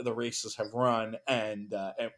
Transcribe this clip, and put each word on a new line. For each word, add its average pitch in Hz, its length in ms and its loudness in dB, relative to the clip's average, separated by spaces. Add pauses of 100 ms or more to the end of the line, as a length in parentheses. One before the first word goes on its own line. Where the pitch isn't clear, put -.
the 120 100 2
races 113 440 -2
have 104 160 -2
run 117 440 2 (120)
and, 107 460 0
uh, 98 240 -2
and, 117 200 -2